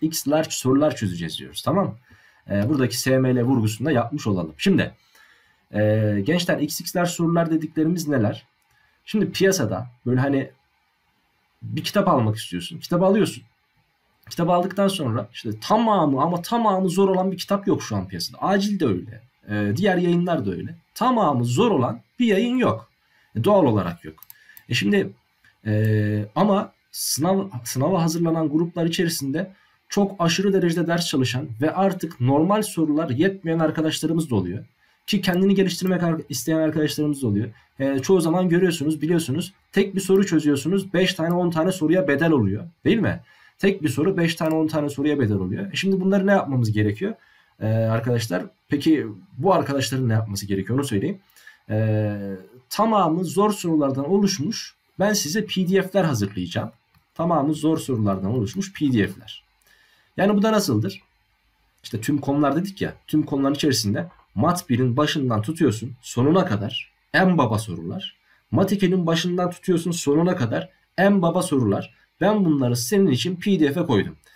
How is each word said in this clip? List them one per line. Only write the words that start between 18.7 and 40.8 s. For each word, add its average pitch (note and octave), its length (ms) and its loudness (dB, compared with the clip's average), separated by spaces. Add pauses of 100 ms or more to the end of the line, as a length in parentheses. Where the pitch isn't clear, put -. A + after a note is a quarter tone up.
de E3 60 0
öyle. G#2+ 360 -4 (280)
Ee, G#2 260 -2
diğer F3+ 220 2
yayınlar F3 480 0
da G2 60 -2
öyle. F2 240 -10 (200)
Tamamı F#3+ 500 2
zor E3+ 260 2
olan C#3+ 300 0 (180)
bir B3 60 2
yayın A#3 320 2
yok. C#3+ 320 0 (460)
E, A#2 80 -2
doğal G3 220 6
olarak F#2 400 0
yok. D#2 100 -14 (540)
E A#2+ 40 -2
şimdi, G3+ 360 2 (560)
e, G#2+ 600 2 (100)
ama G3 360 2 (200)
sınav, F#3+ 560 -2 (160)
sınava E3 400 0
hazırlanan E3 460 0
gruplar E3 360 0
içerisinde E3 680 -2 (380)
çok G3+ 300 0
aşırı F#3+ 340 2
derecede E3+ 340 2
ders E3+ 200 -2
çalışan C3 400 -2 (140)
ve D#3 120 0
artık F#3 480 -2
normal D#3+ 400 2
sorular D#3+ 480 -2
yetmeyen E3 500 0
arkadaşlarımız D#3+ 720 0
da A#2+ 60 0
oluyor. F2+ 300 -2 (420)
Ki G#3 140 0
kendini F#3+ 340 2
geliştirmek F3+ 480 0
ar-, E3 260 0
isteyen D#3+ 300 -2
arkadaşlarımız D3+ 600 0
da B2 60 0
oluyor. G#2+ 220 0 (300)
E, C3+ 200 0
çoğu F#3 220 4
zaman F3 280 2
görüyorsunuz, E3 520 2
biliyorsunuz. D#3 520 -2 (180)
Tek G3 240 0
bir G3 60 0
soru F#3+ 240 4
çözüyorsunuz, D#3+ 680 0